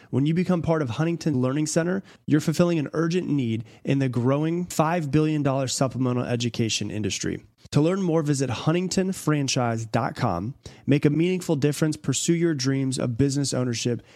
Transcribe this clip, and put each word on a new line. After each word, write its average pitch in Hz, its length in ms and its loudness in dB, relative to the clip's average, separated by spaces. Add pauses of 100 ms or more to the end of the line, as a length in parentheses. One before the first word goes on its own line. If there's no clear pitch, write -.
(100)
When 135 160 2
you 160 60 2
become 175 300 0
part 160 180 0
of 127 100 -2
Huntington 160 520 0
Learning 143 240 0
Center, 175 380 -2 (200)
you're 151 160 2
fulfilling 175 380 2
an - 140 -2
urgent 165 360 0
need 117 360 0 (180)
in 139 160 0
the 135 100 0
growing 143 580 0
five 160 440 0
billion 156 320 2
dollar 135 240 0
supplemental 123 560 0
education 113 720 -2
industry. 95 500 -4 (300)
To 147 80 4
learn 190 200 2
more, 165 220 0
visit 139 260 0
huntington 180 640 0
franchise 127 760 0
dot 123 280 -2
com. 104 400 -2 (320)
Make 143 180 2
a 147 60 6
meaningful 170 460 0
difference, 147 400 0
pursue - 380 0
your 165 200 2
dreams 135 420 0
of 123 220 -2
business 139 340 0
ownership, 123 480 -2 (160)